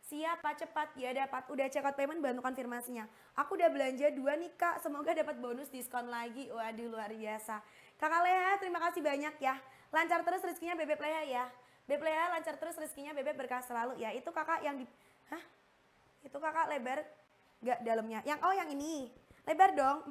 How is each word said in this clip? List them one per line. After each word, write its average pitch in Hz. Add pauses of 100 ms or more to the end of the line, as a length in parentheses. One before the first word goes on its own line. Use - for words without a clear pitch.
Siapa 311
cepat, 311
dia 254
dapat. 262
Udah 269
check 277
out 277
payment, 294
bantu 254
konfirmasinya. 240 (240)
Aku 294
udah 330
belanja 269
dua 277
nih, 339
Kak. 339
Semoga 294
dapat 294
bonus 247
diskon 240
lagi. 240
Waduh, 226
luar 214
biasa. 214 (400)
Kakak 320
Leha, 370
terima 359
kasih 349
banyak 294
ya. 262 (320)
Lancar 330
terus 359
rezekinya, 339
Beb 302
Leha 311
ya. 254 (440)
Beb 285
Leha, 330
lancar 311
terus 320
rezekinya, 294
Beb 285
berkah 254
selalu 240
ya. 220
Itu 262
Kakak 320
yang 285
di, 254 (480)
hah? 339 (800)
Itu 277
Kakak 311
lebar 269 (640)
nggak 240
dalamnya? 226
Yang, 294
oh, 370
yang 349
ini. 285 (380)
Lebar 349
dong, 277 (140)